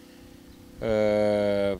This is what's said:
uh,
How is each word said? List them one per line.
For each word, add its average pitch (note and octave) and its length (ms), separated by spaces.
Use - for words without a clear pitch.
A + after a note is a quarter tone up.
uh, G#2 1000